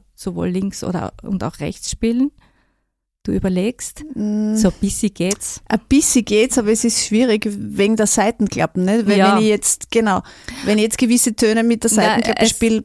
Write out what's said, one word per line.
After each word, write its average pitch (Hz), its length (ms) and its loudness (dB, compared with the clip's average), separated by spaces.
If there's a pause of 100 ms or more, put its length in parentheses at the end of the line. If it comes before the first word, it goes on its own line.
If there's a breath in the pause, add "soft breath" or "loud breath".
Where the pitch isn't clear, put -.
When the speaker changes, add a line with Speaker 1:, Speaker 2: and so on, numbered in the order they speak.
(160)
Speaker 1:
sowohl 175 340 -6
links 190 340 -4
oder, 180 280 -6 (120)
und 185 200 -4
auch - 160 -8
rechts - 320 -8
spielen. 240 400 -2 (920)
Du 196 100 -4
überlegst, 190 720 -4 (100)
Speaker 2:
Mm. 214 400 -2
Speaker 1:
so 220 140 4
ein - 100 0
bisschen - 340 -2
geht's. - 540 -6
Speaker 2:
Ein 226 220 -2
bisschen 262 340 4
geht's, 220 340 2
aber 214 140 2
es 226 140 0
ist - 200 0
schwierig 220 460 2
wegen 208 460 0
der 214 100 2
Seitenklappen, 185 760 0
ne? 214 200 0
Weil 208 120 4
Speaker 1:
Ja. 196 180 6
Speaker 2:
wenn 220 80 2
ich 220 60 2
jetzt, - 420 -2
genau, 214 300 0 (420 loud breath)
wenn 214 140 2
ich 214 80 4
jetzt 226 120 -4
gewisse 240 380 2
Töne 226 280 2
mit 233 200 0
der 226 100 0
Speaker 1:
Na, 214 100 4
Speaker 2:
Seitenklappe 220 380 0
Speaker 1:
es 226 80 4
Speaker 2:
spiele, 226 360 0